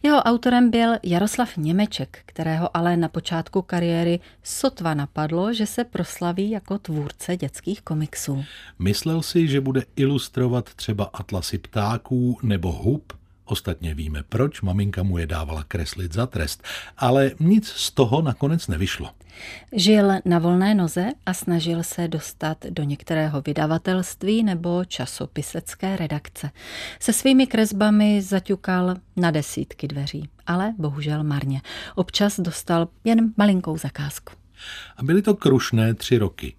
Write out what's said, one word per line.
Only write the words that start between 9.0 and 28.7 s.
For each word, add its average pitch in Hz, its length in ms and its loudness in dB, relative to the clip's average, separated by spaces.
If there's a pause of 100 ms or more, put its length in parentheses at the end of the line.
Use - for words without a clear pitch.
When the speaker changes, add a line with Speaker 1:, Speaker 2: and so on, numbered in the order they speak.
Speaker 2:
si, 165 260 2
že 139 140 2
bude 135 220 0 (120)
ilustrovat 127 800 0
třeba 104 380 -4
atlasy 92 440 -6
ptáků 120 840 -2
nebo 95 280 0
hub? 120 420 -2 (320)
Ostatně 82 500 -4
víme, 76 340 -6
proč 135 320 0
maminka 95 420 0
mu 92 140 0
je 82 100 -2
dávala 78 400 -6
kreslit 82 460 -6
za 113 140 0
trest, - 360 -6 (340)
ale 135 420 4
nic 202 280 4
z - 240 -6
toho 131 300 4
nakonec 147 460 0
nevyšlo. 85 420 -4 (640)
Speaker 1:
Žil 202 380 6 (140)
na 175 140 4
volné 180 360 4
noze 180 340 0 (160)
a 185 80 -2
snažil 170 500 -2
se 170 240 -4
dostat 156 600 -6
do 170 140 -4
některého 151 640 -2
vydavatelství 185 1000 0
nebo 175 420 0
časopisecké - 1120 -8
redakce. 147 520 -6 (500)
Se - 140 0
svými 262 340 6
kresbami 214 720 4
zaťukal 185 760 0 (200)